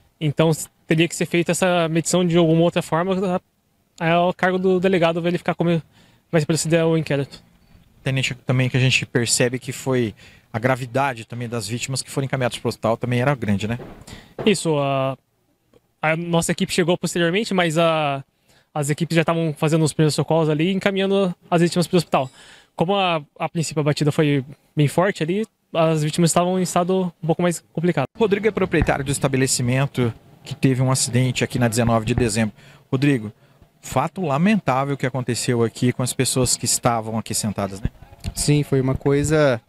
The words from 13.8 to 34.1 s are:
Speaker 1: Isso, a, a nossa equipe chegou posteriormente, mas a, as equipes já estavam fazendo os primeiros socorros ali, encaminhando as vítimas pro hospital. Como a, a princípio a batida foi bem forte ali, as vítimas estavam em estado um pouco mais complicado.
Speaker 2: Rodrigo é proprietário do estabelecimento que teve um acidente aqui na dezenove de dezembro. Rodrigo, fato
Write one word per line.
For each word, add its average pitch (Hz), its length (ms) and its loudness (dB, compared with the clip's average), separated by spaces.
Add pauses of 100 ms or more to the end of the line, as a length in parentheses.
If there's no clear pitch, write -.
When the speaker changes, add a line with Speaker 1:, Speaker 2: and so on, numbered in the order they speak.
Speaker 1:
Isso, 160 320 0
a, 135 400 -2 (840)
a 160 160 0
nossa 170 360 0
equipe 180 200 -4
chegou 175 240 2
posteriormente, 180 560 -2
mas 170 240 0
a, 156 480 0 (480)
as 147 160 -4
equipes 151 260 -2
já 165 60 4
estavam 165 380 0
fazendo 160 260 2
os 143 80 0
primeiros 156 220 2
socorros 160 340 0
ali, 156 240 0
encaminhando 196 600 0 (160)
as 170 100 2
vítimas 170 260 2
pro 185 120 2
hospital. 143 320 -2 (440)
Como 180 200 0
a, 175 280 0 (160)
a 160 100 -4
princípio 160 320 -4
a 143 40 0
batida 147 280 0
foi 143 320 2 (320)
bem 151 100 4
forte 180 360 0
ali, 190 240 -2 (260)
as 160 320 2
vítimas 165 240 2
estavam 180 300 2
em 185 40 0
estado 180 480 0 (120)
um 156 40 -6
pouco 165 140 0
mais 175 320 -2
complicado. 160 320 0 (140)
Speaker 2:
Rodrigo 202 280 2
é 214 40 2
proprietário 170 520 0
do 139 80 -6
estabelecimento 131 1000 0 (320)
que - 100 -12
teve 131 280 2
um 131 80 2
acidente 127 520 0
aqui 123 160 -4
na 120 100 2
dezenove 113 360 2
de 120 100 0
dezembro. 113 400 0 (380)
Rodrigo, 131 400 0 (480)
fato 156 400 -4